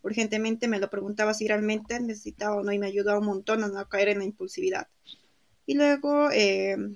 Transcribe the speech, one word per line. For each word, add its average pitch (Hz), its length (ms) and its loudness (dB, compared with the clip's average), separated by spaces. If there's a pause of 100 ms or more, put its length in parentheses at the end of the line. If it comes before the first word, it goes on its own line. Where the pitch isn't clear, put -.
urgentemente, 220 640 -2
me 214 120 0
lo 196 120 0
preguntaba 208 420 -2
si 214 140 -2
realmente 214 540 0
necesitaba 208 560 -4
o 202 60 -2
no, 202 100 -2
y 202 40 0
me 202 100 -2
ayudó 202 300 2
un 208 80 2
montón 208 380 0
a 208 60 -2
no 196 180 -8
caer 202 220 2
en 202 100 2
la 196 60 -4
impulsividad". 190 640 -6 (760)
Y 277 100 0
luego, 285 560 4
eh, 196 440 2 (200)